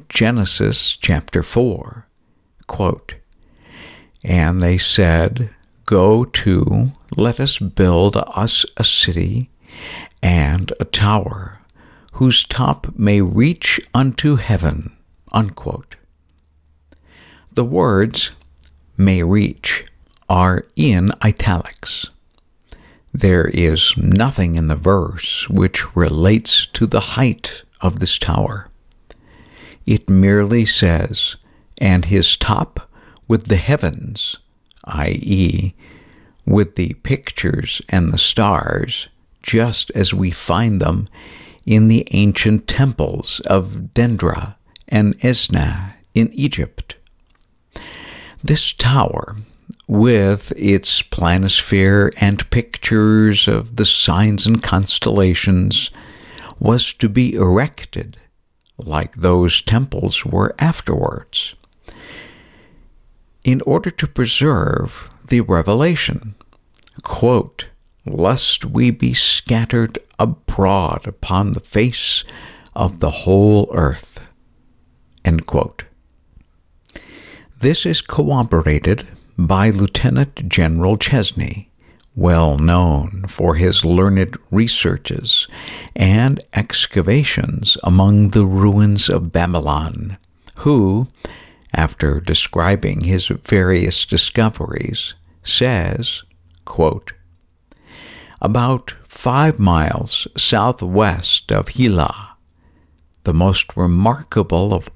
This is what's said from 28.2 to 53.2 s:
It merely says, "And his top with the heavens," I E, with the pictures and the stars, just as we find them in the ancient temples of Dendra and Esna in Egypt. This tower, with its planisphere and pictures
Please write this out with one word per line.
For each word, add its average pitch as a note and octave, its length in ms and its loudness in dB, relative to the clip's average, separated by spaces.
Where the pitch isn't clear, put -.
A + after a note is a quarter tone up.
It - 240 0
merely G2+ 560 4
says, - 720 0
"And F#2 300 2
his F#2+ 320 2
top - 500 -4
with A2+ 200 0
the G#2 80 2
heavens," - 800 -4
I D2+ 360 -4
E, F#2 540 0
with G2+ 300 2
the F2+ 260 -2
pictures - 880 -4
and F2 200 2
the - 80 0
stars, - 920 0
just - 520 0
as G2 200 0
we F#2+ 160 0
find G2+ 500 0
them F#2+ 260 0
in A2 220 6
the A2+ 240 4
ancient G#2 540 2
temples - 720 -2
of F#2+ 540 -2
Dendra A2+ 600 -2
and G#2 320 2
Esna - 720 -2
in A2+ 180 2
Egypt. - 640 -6
This D3+ 300 0
tower, - 640 0
with G#2 680 2
its - 460 2
planisphere F#2+ 1160 2
and G2+ 340 0
pictures G#2+ 960 2